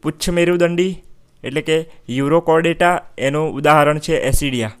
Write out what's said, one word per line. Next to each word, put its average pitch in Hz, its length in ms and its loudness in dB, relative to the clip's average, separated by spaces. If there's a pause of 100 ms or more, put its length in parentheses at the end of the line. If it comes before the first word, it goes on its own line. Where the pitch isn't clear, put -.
પુચ્છ 156 280 -6
મેરુદંડી 175 720 0 (400)
એટલે 147 180 -6
કે 160 240 -2 (240)
યુરોકોર્ડેટા, 165 920 0 (160)
એનું 147 360 -2
ઉદાહરણ 151 460 4
છે 156 180 -2
એસિડિયા. 127 640 -2